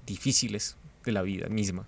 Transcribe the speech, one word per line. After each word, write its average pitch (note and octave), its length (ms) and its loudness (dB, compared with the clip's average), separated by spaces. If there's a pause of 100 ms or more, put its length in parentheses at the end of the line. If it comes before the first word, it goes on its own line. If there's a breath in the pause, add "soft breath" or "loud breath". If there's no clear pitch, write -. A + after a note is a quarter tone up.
difíciles G#2 720 2 (280)
de B2 60 0
la G2+ 100 2
vida F#2 260 -2
misma. G2 400 -2